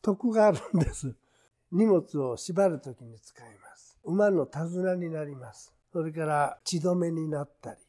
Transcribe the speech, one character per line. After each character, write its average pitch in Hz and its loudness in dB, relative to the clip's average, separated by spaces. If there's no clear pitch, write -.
徳 214 0
が 214 6
あ 202 8
る - 0
ん 170 6
で 147 2
す。 131 -8
荷 196 4
物 180 2
を 127 -2
縛 190 0
る 180 0
と 131 -14
き 123 -20
に 117 -20
使 - -20
い - -20
ま - -20
す。 - -20
馬 202 2
の 156 2
手 147 -10
綱 180 -2
に 175 -6
な 156 -6
り 143 -10
ま 120 -18
す。 - -20
そ 165 -2
れ 160 -4
か 156 -6
ら 147 0
血 180 -4
止 180 0
め 170 0
に 160 -4
な 147 -4
っ - -12
た 113 -16
り。 - -20